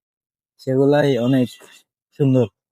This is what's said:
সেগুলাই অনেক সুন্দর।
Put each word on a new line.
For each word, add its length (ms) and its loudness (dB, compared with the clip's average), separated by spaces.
সেগুলাই 580 0
অনেক 300 0
সুন্দর। 260 2